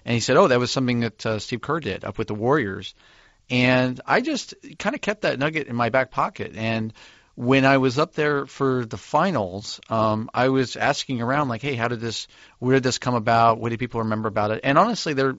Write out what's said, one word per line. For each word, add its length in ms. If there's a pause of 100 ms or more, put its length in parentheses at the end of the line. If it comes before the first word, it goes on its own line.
and 100
he 60
said, 160
"Oh, 120
that 120
was 100
something 300
that, 260
uh, 140
Steve 200
Kerr 200
did 240
up 140
with 100
the 60
Warriors." 600 (560)
And 560
I 140
just 340 (240)
kinda 200
kept 240
that 160
nugget 280
in 80
my 160
back 220
pocket. 420
And 380 (420)
when 300
I 140
was 200
up 160
there 320
for 380
the 140
finals, 920
um, 440
I 180
was 260
asking 460
around, 260
like, 140
"Hey, 120
how 140
did 120
this, 280 (320)
where 140
did 100
this 140
come 160
about? 440
What 120
do 80
people 240
remember 260
about 240
it?" 100
And 160
honestly, 360
there, 240